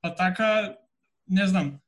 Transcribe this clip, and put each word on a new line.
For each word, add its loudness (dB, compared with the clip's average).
Па -6
така, 0
не 2
знам 0